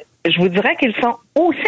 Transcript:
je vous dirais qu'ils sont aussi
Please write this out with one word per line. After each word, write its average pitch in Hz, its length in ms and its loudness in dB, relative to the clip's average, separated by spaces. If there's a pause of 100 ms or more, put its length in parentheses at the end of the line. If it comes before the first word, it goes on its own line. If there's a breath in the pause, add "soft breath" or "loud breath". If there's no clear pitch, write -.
(240)
je 170 160 0
vous 185 80 2
dirais 208 300 0
qu'ils 233 180 0
sont 240 200 -2 (200)
aussi 330 320 0